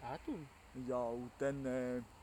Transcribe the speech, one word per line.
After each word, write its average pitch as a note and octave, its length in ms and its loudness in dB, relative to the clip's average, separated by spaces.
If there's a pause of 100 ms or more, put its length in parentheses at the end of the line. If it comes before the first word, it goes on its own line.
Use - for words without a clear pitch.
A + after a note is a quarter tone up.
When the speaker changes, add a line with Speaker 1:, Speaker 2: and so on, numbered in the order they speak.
Speaker 1:
Adam? D3+ 460 -4 (400)
Speaker 2:
Ja, B2+ 160 4
und A#2+ 360 0
dann, C#3 260 4
äh, B2+ 360 2 (220)